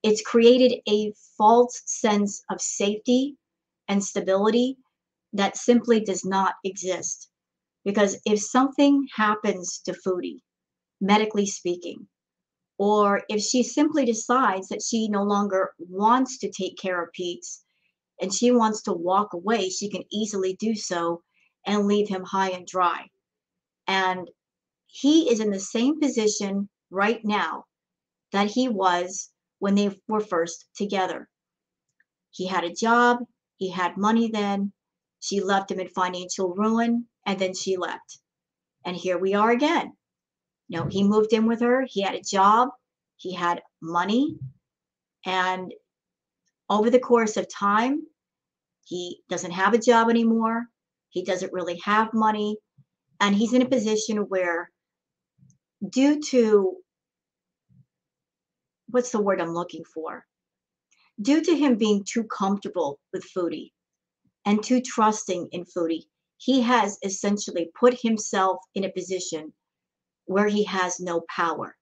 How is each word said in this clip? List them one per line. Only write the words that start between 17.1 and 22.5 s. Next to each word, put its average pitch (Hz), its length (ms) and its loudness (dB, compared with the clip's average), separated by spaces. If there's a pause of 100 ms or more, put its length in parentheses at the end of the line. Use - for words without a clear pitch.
Pete's 175 500 -10 (580)
and 190 120 -4
she 240 180 4
wants 220 320 2
to 202 100 -4
walk 185 400 0
away, 190 360 -2
she 202 200 -8
can 185 220 -8
easily 196 480 -4
do 220 160 -2
so 170 460 -4 (440)
and 202 220 0
leave 202 200 2
him 185 160 -6
high 190 260 -2
and 180 160 -8